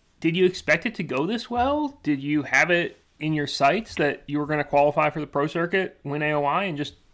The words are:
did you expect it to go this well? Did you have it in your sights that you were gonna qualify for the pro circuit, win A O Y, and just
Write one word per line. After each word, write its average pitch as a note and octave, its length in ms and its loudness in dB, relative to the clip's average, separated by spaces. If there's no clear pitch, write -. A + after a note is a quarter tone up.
did E3 160 -2
you F#3 100 4
expect D#3+ 420 0
it A3 80 -4
to F3+ 80 -6
go C3+ 240 -2
this A3+ 200 -4
well? A#3+ 540 -2
Did C#3+ 220 -2
you D3 180 0
have C#3+ 300 2
it F3 260 0
in D#3 140 -2
your D3+ 120 0
sights D3 500 0
that - 300 0
you D3 140 -4
were D3 80 -4
gonna D3 160 -2
qualify D3 480 2
for - 80 -8
the D3 80 -6
pro C#3+ 180 -2
circuit, F3 580 -2
win C#3+ 200 -4
A D3+ 100 0
O D3 60 0
Y, D3 240 0
and F3 120 -4
just C#3+ 200 -8